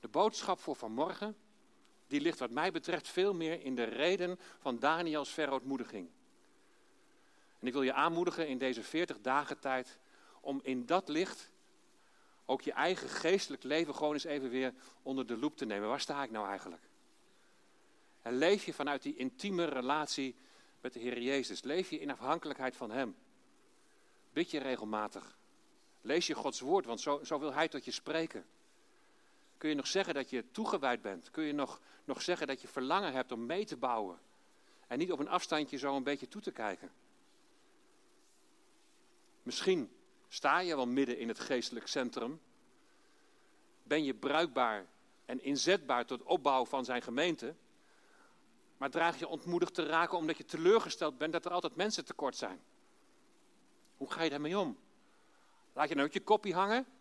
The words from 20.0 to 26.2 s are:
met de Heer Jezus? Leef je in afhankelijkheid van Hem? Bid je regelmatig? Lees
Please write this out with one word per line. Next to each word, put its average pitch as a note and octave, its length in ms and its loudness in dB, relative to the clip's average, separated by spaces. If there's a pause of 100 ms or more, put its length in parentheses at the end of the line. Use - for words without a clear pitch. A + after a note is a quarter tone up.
met B2+ 120 -8
de A#2+ 60 -10
Heer A#2+ 220 -2
Jezus? B2 420 -2
Leef F3+ 260 -2
je D#3 100 -6
in C#3+ 120 -6
afhankelijkheid C3+ 640 -2
van A2 160 -8
Hem? A#2+ 240 -2 (1160)
Bid E3+ 180 -2
je D3+ 80 -2
regelmatig? G#2+ 800 -4 (640)
Lees C3 260 0